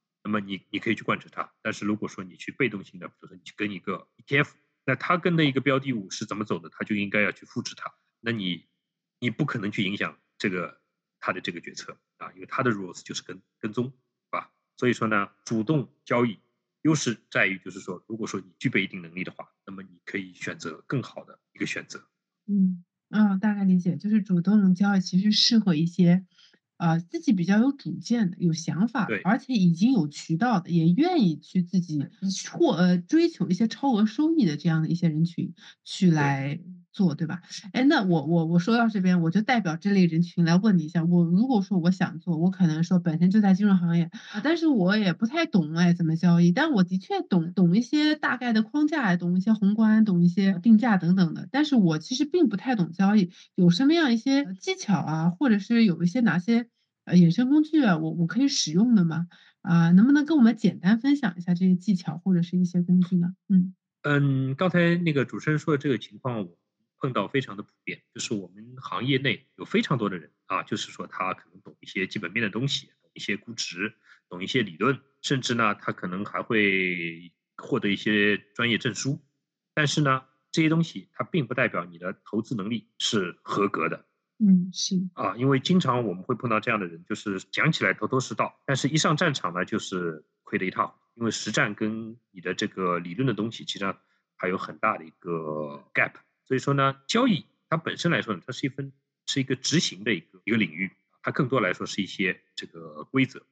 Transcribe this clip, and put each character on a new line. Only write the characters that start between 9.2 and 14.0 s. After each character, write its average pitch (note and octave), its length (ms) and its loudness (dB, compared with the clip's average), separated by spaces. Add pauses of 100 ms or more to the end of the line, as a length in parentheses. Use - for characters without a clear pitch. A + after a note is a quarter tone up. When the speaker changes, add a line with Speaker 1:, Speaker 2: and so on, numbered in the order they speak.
Speaker 1:
不 A#2 160 -4
可 C#3 140 -4
能 G#2 140 -6
去 A2+ 100 -4
影 G2 140 -4
响 E2+ 200 -8 (220)
这 A2+ 100 -4
个， F2+ 320 -6 (380)
它 - 140 -6
的 F#2 80 -10
这 F#2+ 100 -8
个 E2+ 100 -12
决 - 140 -16
策 - 240 -18 (200)
啊， F2 180 -16
因 - 40 -20
为 F#2 60 -16
它 - 160 -6
的 B2 80 0
rules G2 320 -8
就 - 140 -14
是 - 80 -12
跟， F#2+ 180 -18 (160)
跟 A2 140 -10
踪， A#2+ 140 -6 (440)